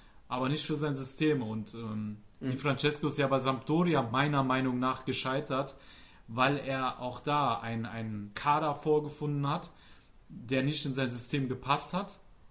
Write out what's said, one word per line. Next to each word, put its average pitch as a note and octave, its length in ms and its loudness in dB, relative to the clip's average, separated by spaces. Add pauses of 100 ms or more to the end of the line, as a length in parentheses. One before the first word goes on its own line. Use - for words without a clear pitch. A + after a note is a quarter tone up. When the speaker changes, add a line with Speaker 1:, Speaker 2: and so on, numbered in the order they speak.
(280)
Speaker 1:
aber B2+ 200 0
nicht D3 160 0
für D#3 120 -2
sein C#3+ 200 0
System. C3+ 460 0
Und, A2 320 -6
ähm, G#2+ 440 -6 (220)
Speaker 2:
Mhm. C3+ 100 -2
Speaker 1:
Di B2+ 80 0
Francesco D3 480 0
ist C#3 100 0
ja C#3 120 2
bei C3+ 100 4
Sampdoria C3+ 640 2
meiner C3+ 400 2
Meinung C3 360 2
nach B2+ 280 0
gescheitert, C3+ 680 -2 (540)
weil B2+ 300 4
er C3 420 -2
auch B2 200 -6
da C#3+ 400 2
ein, A2+ 260 -4
einen G#2+ 480 -6
Kader D3 400 2
vorgefunden D3 760 0
hat, - 220 -4 (580)
der C3 360 -2
nicht D3 200 0
in C3+ 80 -2
sein B2+ 180 0
System B2 380 -2
gepasst B2+ 460 -2
hat. - 240 -4 (320)